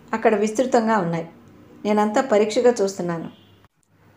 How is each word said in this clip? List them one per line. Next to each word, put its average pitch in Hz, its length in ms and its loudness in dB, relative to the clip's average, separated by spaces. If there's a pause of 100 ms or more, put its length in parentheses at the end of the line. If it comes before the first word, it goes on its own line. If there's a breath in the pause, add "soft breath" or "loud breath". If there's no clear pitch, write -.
(140)
అక్కడ 220 220 2
విస్తృతంగా 220 600 0
ఉన్నాయి. 165 300 -4 (580)
నేనంతా 214 360 0
పరీక్షగా 226 600 2
చూస్తున్నాను. 175 480 -4 (880)